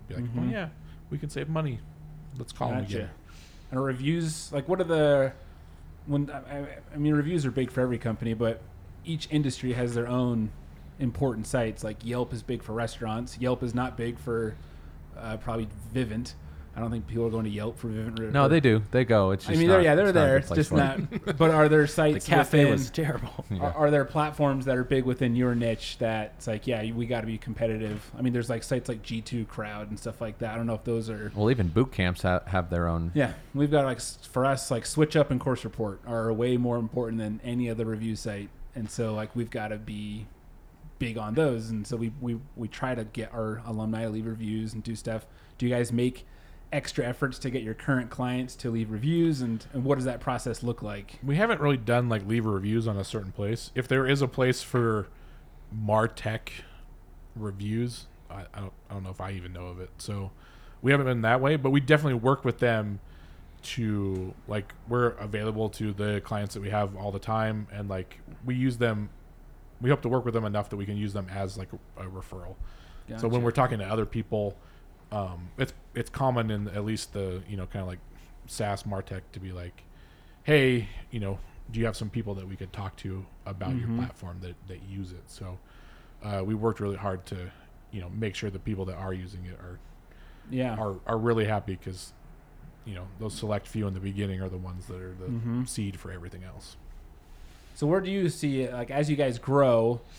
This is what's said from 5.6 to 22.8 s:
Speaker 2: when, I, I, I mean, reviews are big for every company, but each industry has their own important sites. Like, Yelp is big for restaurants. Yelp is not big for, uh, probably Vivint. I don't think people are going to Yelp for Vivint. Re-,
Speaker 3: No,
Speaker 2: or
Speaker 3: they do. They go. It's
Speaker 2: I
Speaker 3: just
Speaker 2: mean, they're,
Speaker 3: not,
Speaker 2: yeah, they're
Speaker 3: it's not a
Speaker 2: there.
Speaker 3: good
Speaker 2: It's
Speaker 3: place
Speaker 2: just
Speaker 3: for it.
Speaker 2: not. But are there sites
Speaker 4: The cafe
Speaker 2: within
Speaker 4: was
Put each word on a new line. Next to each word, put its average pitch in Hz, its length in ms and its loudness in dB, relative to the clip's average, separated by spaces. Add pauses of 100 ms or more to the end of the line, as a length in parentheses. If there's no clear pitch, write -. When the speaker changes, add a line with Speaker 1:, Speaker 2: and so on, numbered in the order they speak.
Speaker 2:
when, 143 240 2
I, 143 60 -10 (220)
I, 143 80 -6 (260)
I 151 40 -6
mean, 147 160 4
reviews 147 320 4
are 127 60 2
big 123 180 0
for 131 120 0
every 123 160 2
company, 113 360 0
but 113 280 2 (420)
each 165 260 -4
industry 135 440 0
has 123 200 0
their 117 140 0
own 120 440 2 (480)
important 120 480 0
sites. 113 360 0
Like, 107 220 -6
Yelp 120 280 -2
is 113 80 -6
big 120 220 -4
for - 80 -10
restaurants. 113 680 -4
Yelp 127 220 0
is 120 140 -2
not 123 220 0
big 120 200 -4
for, 113 380 -2 (640)
uh, 110 200 -6
probably 113 300 -4 (260)
Vivint. 120 400 -2 (420)
I - 40 -6
don't 113 120 -2
think 117 160 -4
people 113 180 0
are 113 60 0
going 110 140 0
to 110 40 -2
Yelp 104 300 -4
for 120 80 -6
Vivint. 113 320 -4
Re-, 110 100 -2
Speaker 3:
No, 143 160 6
Speaker 2:
or 135 40 6
Speaker 3:
they 160 100 8
do. 110 320 8
They 127 120 6
go. 107 280 6
It's 98 160 0
Speaker 2:
I - 60 -4
Speaker 3:
just 160 60 6
Speaker 2:
mean, 165 80 8
they're, 190 120 10
Speaker 3:
not, 180 40 8
Speaker 2:
yeah, 151 120 8
they're 196 140 6
Speaker 3:
it's 185 60 4
not 160 60 8
a 151 60 8
Speaker 2:
there. 135 80 8
Speaker 3:
good 139 60 6
Speaker 2:
It's - 60 -8
Speaker 3:
place 165 100 2
Speaker 2:
just 151 120 4
Speaker 3:
for 156 60 2
it. 143 500 2
Speaker 2:
not. 175 120 0
But 160 120 8
are 156 200 8
there 151 180 8
sites 151 380 4
Speaker 4:
The - 100 -8
cafe 151 300 8
Speaker 2:
within 143 80 8
Speaker 4:
was 131 180 2